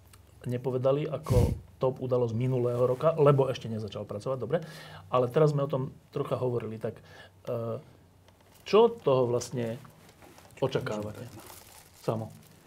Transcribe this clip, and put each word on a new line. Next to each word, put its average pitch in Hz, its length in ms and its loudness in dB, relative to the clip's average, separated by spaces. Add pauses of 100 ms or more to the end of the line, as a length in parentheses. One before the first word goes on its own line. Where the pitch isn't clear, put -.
(400)
nepovedali 127 640 0
ako 123 460 2 (260)
top 127 240 0
udalosť 123 320 0
minulého 120 480 0
roka, 127 320 2
lebo 143 320 6
ešte 117 240 -6
nezačal 107 320 -6
pracovať, 107 380 -6
dobre, 123 180 -2 (500)
ale 127 220 2
teraz 151 240 4
sme 139 80 -2
o 139 80 -4
tom 131 240 -4 (160)
trocha 139 240 -6
hovorili, 113 480 -4
tak, 113 160 -8 (460)
e, 117 340 -6 (840)
čo 226 260 6
od 233 80 -8
toho 131 320 4
vlastne 120 480 -4 (800)
očakávate? 107 640 -4 (800)
Samo. 110 320 -4 (340)